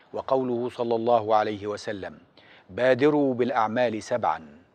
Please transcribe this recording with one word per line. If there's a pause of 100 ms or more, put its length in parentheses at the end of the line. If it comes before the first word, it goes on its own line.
(120)
وقوله
صلى
الله
عليه
وسلم: (520)
"بادروا
بالأعمال
سبعا، (160)